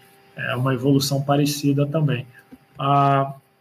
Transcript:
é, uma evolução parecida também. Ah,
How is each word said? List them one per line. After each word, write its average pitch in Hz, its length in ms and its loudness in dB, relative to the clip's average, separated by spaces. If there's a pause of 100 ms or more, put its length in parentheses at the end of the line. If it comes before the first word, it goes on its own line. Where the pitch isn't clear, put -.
(360)
é, 123 180 -6
uma 131 180 -2
evolução 139 500 0
parecida 143 640 0
também. 143 400 -2 (520)
Ah, 139 560 2 (260)